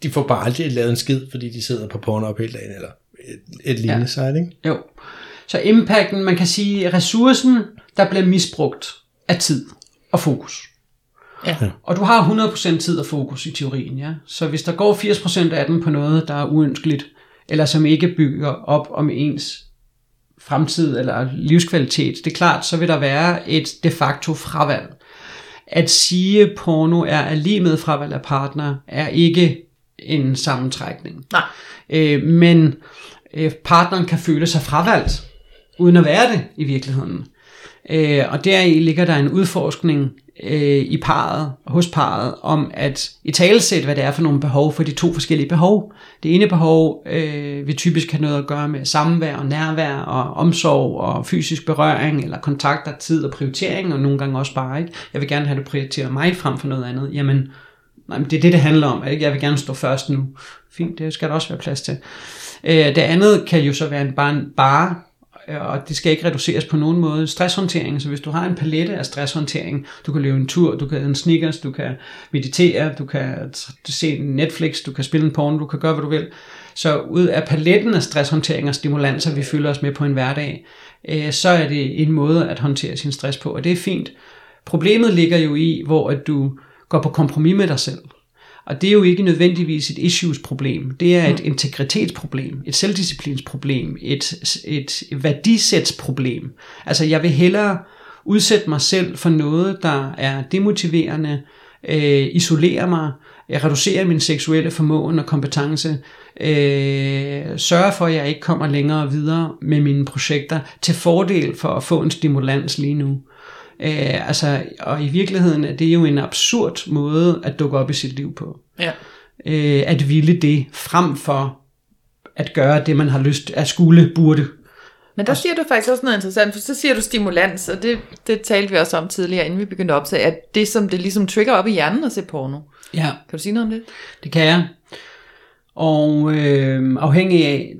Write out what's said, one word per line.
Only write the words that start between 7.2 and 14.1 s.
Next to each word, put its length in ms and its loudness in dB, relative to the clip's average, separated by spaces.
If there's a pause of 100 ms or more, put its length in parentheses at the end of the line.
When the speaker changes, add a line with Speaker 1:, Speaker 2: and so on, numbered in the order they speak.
Speaker 2:
der 140 4
bliver 160 2
misbrugt, 600 0 (420)
er 100 2
tid 280 -2 (460)
og 80 0
fokus. 420 -4 (840)
Speaker 3:
Ja. 140 -2
Speaker 1:
Ja. 80 0 (140)
Speaker 2:
Og 140 -4
du 80 -2
har 180 6
hundrede 280 2
procent 300 -2
tid 180 -2
og 80 -6
fokus 400 -6
i 60 -10
teorien, 460 -6
ja. 100 -8 (180)